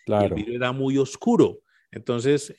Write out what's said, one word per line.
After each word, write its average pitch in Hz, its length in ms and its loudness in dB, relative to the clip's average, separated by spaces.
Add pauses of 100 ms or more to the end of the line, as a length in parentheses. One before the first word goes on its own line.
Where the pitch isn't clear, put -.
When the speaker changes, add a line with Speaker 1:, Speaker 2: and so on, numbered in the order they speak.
Speaker 1:
y - 40 -4
el 104 80 2
Speaker 2:
Claro. 98 180 2
Speaker 1:
vidrio 110 200 -6
era 123 160 -2
muy 135 260 0
oscuro. 143 600 2 (300)
Entonces, 123 680 -2